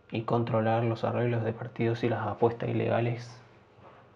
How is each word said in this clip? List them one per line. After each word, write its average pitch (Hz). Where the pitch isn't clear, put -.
y 113
controlar 117
los 113
arreglos 117
de 113
partidos 117
y 117
las 110
apuestas 117
ilegales 117